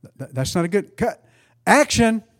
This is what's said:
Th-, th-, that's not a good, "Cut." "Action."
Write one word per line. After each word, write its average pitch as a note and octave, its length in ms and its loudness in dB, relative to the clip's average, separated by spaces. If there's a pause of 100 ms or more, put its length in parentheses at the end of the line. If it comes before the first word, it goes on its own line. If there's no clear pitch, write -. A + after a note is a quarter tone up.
Th-, - 160 -20
th-, C3+ 160 -14
that's C3 200 -6
not E3+ 120 -2
a - 20 -4
good, F#3+ 300 -4
"Cut." - 260 -6 (420)
"Action." A#3 560 2 (160)